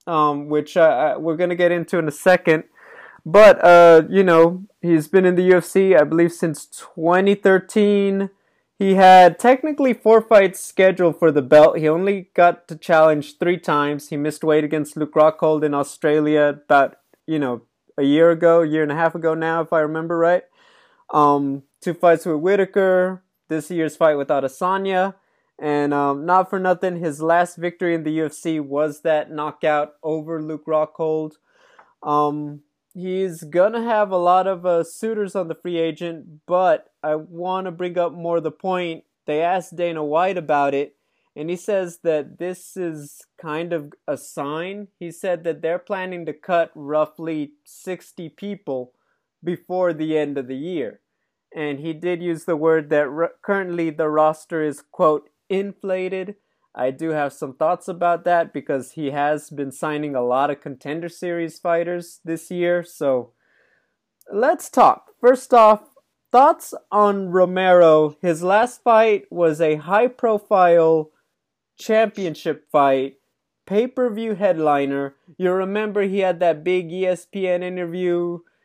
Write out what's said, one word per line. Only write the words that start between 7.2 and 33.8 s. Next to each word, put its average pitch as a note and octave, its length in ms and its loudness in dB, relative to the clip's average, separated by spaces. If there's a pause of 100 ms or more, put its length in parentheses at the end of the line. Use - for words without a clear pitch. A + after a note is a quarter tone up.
thirteen. G3 920 0 (500)
He F#3+ 160 2
had F#3 420 8
technically C4+ 560 2
four A3 280 4
fights G3 400 4
scheduled F3+ 580 0
for D#3+ 120 4
the C#3+ 100 0
belt. D3+ 360 6
He D#3 120 0
only F#3+ 440 -2
got F3 360 2
to D#3 80 -14
challenge D#3 600 2
three F3 200 0
times. D3 500 -2
He D#3+ 80 -10
missed D3 260 -6
weight D#3 220 2
against D3+ 320 -6
Luke D3+ 200 -8
Rockhold D#3 500 2
in D3 80 -4
Australia D3 920 0
about, C#3 340 2 (300)
you D#3+ 120 -4
know, B2 240 -6 (340)
a C#3+ 60 -2
year D#3 280 4
ago, E3 300 4
year D#3 200 -2
and D3+ 100 -2
a D3 40 -6
half E3 200 -2
ago D#3+ 180 -2
now, E3 260 -2
if D#3+ 140 -4
I D#3+ 80 2
remember D#3+ 360 -4
right. F3 260 0 (680)
Um, C#3+ 520 0 (180)
two F3 120 -6
fights E3+ 320 2
with D#3+ 120 -4
Whitaker, F#3 840 0 (280)
this D#3 200 -6
year's D#3+ 280 -4
fight D#3 180 2
with C#3 140 -4
Adesanya. F#3 880 -4 (460)
And, D3 320 -2
um, C#3+ 320 -4
not F#3 240 0
for G3+ 80 -6
nothing, F#3 380 -2
his D#3+ 260 -8
last E3+ 360 0
victory F3 360 -6
in D#3+ 100 -6
the D3+ 100 -6 (100)
U - 40 -4
F C#3+ 40 -10
C D#3+ 300 -6
was D3 400 -6
that D#3 280 -4
knockout D3+ 720 -4
over D#3+ 400 -8
Luke D#3 240 -12
Rockhold. D#3 680 -4 (680)
Um, D3 600 -4 (320)
he's F#3 500 -8
gonna F#3+ 400 0